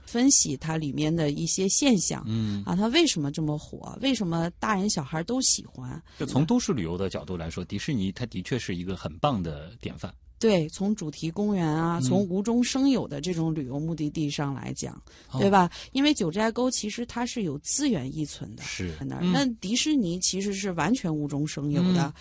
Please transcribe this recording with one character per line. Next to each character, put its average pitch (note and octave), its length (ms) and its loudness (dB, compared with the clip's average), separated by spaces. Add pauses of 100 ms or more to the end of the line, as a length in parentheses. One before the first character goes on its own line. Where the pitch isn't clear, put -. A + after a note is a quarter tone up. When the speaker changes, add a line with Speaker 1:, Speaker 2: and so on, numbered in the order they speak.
Speaker 1:
分 B3 240 4
析 D3+ 280 4
它 D#3+ 180 -4
里 D#3 160 -2
面 D#3 240 0
的 D#3 160 2
一 D#3+ 160 -2
些 F#3+ 220 0
现 B3+ 280 4
象。 - 300 -2
Speaker 2:
嗯。 G#2+ 380 0
Speaker 1:
啊， C#3+ 100 -2
它 G#3 120 2
为 D4+ 200 4
什 F3+ 140 0
么 C#3+ 100 -2
这 D#3+ 100 -4
么 D3+ 160 -2
火？ - 440 -12
为 C4+ 120 2
什 A3 140 0
么 E3 220 0 (100)
大 A3 160 0
人 F#3+ 140 0
小 F3 120 0
孩 D#3 220 -4
都 A#3+ 160 -2
喜 - 260 2
欢？ B2+ 380 -12 (160)
Speaker 2:
就 D3+ 60 -4
从 D3 200 4
都 A#3 140 4
市 G#3+ 140 0
旅 A2+ 100 0
游 E2+ 140 -2
的 F#2+ 120 0
角 D2 140 -6
度 F2+ 140 -6
来 E2 120 -4
说， F2+ 140 -6
迪 G2+ 160 -6
士 D#3 140 -4
尼 G2 180 0
它 G#2 140 -6
的 F#2 180 -6
确 B2+ 160 -2
是 G2+ 160 -6
一 F2 80 -4
个 F#2 140 -4
很 E2+ 220 -8
棒 C3 220 2
的 D#2 380 -6
典 - 180 -10
范。 - 160 -12 (260)
Speaker 1:
对， F#3 280 4
从 F#3+ 260 -2
主 E3+ 160 -6
题 D#3+ 220 -6
公 G#3 240 0
园 F3 100 2
啊， E3 340 0
Speaker 2:
嗯。 - 20 0
Speaker 1:
从 F3+ 260 4
无 F#3 160 0
中 A#3 180 2
生 C4+ 280 2
有 G#3+ 180 2
的 C#3+ 140 -8
这 F3+ 120 -2
种 D#3+ 220 0
旅 D3+ 100 -4
游 B2+ 140 -4
目 D#3+ 160 -2
的 D3+ 140 -2
地 D3 200 -2
上 C#3+ 240 -2
来 B2 200 -6
讲， - 200 -6 (380)
Speaker 2:
哦。 B2+ 80 -2
Speaker 1:
对 G3 100 6
吧？ F#3+ 220 6 (220)
因 C4+ 100 2
为 D4 100 6
九 F3+ 160 0
寨 G#3+ 220 0
沟 B3 180 0
其 G#3+ 200 -2
实 A#3 160 -6
它 A#3+ 200 -4
是 A#3 180 -4
有 D3 160 -2
资 - 280 2
源 C#3+ 260 0
依 D3+ 120 -2
存 - 280 -10
的， - 80 -14
Speaker 2:
是。 F2+ 360 -4
Speaker 1:
在 C3+ 80 -8
那 C3 100 -6
儿。 - 80 -4
Speaker 2:
嗯。 F3+ 80 4
Speaker 1:
那 C4+ 140 4 (160)
迪 F#3+ 120 -4
士 D4+ 220 2
尼 F#3 240 0
其 F#3 220 0
实 G3+ 120 0
是 F#3+ 200 -2
完 E3+ 200 2
全 F3 220 0
无 D3 140 -2
中 D3 180 0
生 D3 240 -2
有 D#3+ 100 4 (120)
的。 D#3+ 280 2